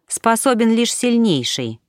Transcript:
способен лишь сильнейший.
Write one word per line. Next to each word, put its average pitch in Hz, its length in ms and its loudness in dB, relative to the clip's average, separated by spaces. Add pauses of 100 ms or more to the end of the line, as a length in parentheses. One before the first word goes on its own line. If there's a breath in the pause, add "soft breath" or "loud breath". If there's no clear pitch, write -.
способен 226 640 0
лишь 226 240 0
сильнейший. 156 920 -2